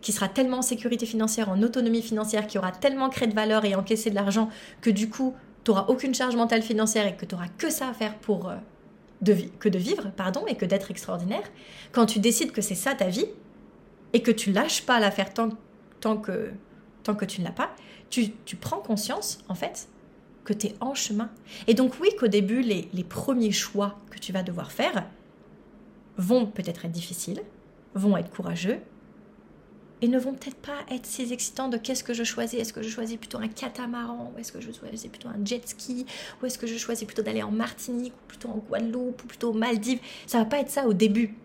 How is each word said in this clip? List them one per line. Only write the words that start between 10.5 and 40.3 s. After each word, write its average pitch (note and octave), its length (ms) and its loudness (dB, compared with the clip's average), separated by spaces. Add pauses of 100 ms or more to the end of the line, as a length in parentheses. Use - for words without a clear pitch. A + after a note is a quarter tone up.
que - 100 -2
d'être G3 260 0
extraordinaire. F#3+ 540 -4 (480)
Quand A#3 140 6
tu A3 140 2
décides A#3 320 4
que G#3 100 -2
c'est G3 120 -2
ça C4+ 200 0
ta F#3 140 0
vie A3 180 0 (880)
et A3+ 80 6
que A#3 80 4
tu A3 200 2
lâches B3+ 360 2
pas B3+ 80 4
à A#3 60 6
la G3+ 100 6
faire G3 240 -2
tant, A3+ 160 0 (500)
tant A3 160 0
que, G3 360 -6 (500)
tant G#3+ 120 0
que G3+ 120 -2
tu F#3+ 160 -4
ne E3 40 0
l'as - 60 -6
pas, C#4 160 -2 (400)
tu, A3 220 2 (160)
tu - 100 -10
prends - 220 -6
conscience, C4 640 -4 (100)
en F#3 40 -2
fait, - 360 -8 (540)
que G#3 100 0
t'es G#3 260 -2
en C4+ 140 -4
chemin. A3 360 -2 (360)
Et A3+ 80 10
donc B3+ 260 4
oui, F4+ 80 6 (100)
qu'au A#3+ 100 4
début, G#3 340 4
les, G3 320 0
les F3+ 100 -2
premiers A#3 480 2
choix G3+ 460 0 (120)
que - 80 -18
tu - 140 -10
vas F#3 100 0
devoir E3+ 300 -6
faire A3+ 320 0 (1160)
vont A3 260 4
peut-être F3 380 -6
être E3+ 60 -4
difficiles, E3+ 520 -8 (520)
vont G3 220 4
être E3+ 140 -2
courageux, F3+ 500 -2 (1200)
et A#3+ 80 4
ne B3+ 100 4
vont B3+ 140 0
peut-être - 240 -10
pas C#4+ 220 -10 (120)
être B3+ 160 -8
si B3 260 -6
excitants C4 360 -6
de A#3+ 80 0
qu'est-ce B3+ 260 -2
que A#3+ 100 -6
je A#3 120 -2
choisis, A#3 340 -2
est-ce A3 140 -2
que A3+ 100 -8
je A3 60 -6
choisis A3+ 280 -6
plutôt A#3 220 -10
un A3 80 -4
catamaran, A#3+ 880 -8
ou - 60 -14
est-ce A3+ 100 -10
que - 100 -12
je A3+ 120 -12
choisis - 360 -12
plutôt A#3+ 200 -14
un G#3 160 -2
jet A#3 240 -4
ski, B3+ 380 -8 (360)
ou B3+ 40 -4
est-ce B3 120 -6
que A#3+ 80 -6
je A3+ 100 -4
choisis A3+ 300 -6
plutôt - 160 -4
d'aller G#3+ 220 -2
en G#3 80 -4
Martinique, A#3+ 640 -4
ou - 120 -20
plutôt - 220 -14
en G#3+ 80 -6 (120)
Guadeloupe, B3 540 -2
ou - 60 -16
plutôt - 220 -4
aux G#3+ 40 0
Maldives. A3+ 460 0 (260)
Ça A#3+ 120 2